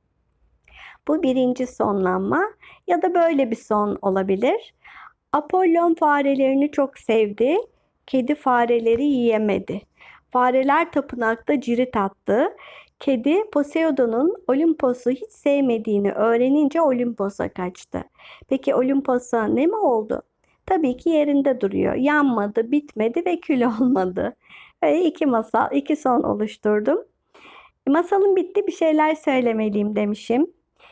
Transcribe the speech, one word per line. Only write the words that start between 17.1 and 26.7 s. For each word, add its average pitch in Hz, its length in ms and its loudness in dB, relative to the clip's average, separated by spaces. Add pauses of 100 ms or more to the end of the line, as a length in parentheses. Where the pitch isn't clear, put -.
kaçtı. - 540 -8 (460)
Peki 269 260 0
Olimpos'a 247 720 0
ne 240 180 0
mi 381 100 0
oldu? 247 460 -2 (440)
Tabii 311 320 0
ki - 120 -4
yerinde 285 520 2
duruyor. 196 340 -2
Yanmadı, 240 760 0
bitmedi 294 540 -2
ve 349 140 -2
kül 269 240 -2
<laughs> 226 180 0
olmadı. 190 540 0 (480)
Ve 320 200 2
iki 311 220 -2
masal, 226 460 0
iki 277 240 -2
son 254 280 0
oluşturdum. 214 720 -2 (920)